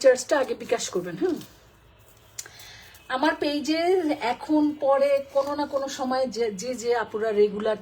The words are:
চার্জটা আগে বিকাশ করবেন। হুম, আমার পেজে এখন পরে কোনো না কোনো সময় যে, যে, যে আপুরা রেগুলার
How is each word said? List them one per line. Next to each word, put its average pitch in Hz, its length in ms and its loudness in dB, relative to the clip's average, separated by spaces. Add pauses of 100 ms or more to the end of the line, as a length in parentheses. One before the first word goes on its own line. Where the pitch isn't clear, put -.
চার্জটা 262 400 4
আগে - 200 -4
বিকাশ 226 220 -2 (100)
করবেন। 175 280 -4
হুম, 349 140 0 (1800)
আমার 311 260 2
পেজে 294 380 0 (500)
এখন 302 320 0 (220)
পরে 277 260 4 (240)
কোনো 277 240 0
না 294 60 -2 (100)
কোনো 269 120 -2 (120)
সময় 262 260 -2 (120)
যে, 233 80 -2 (180)
যে, 247 80 -6 (120)
যে 240 80 -2 (140)
আপুরা 220 240 -4 (120)
রেগুলার 208 420 2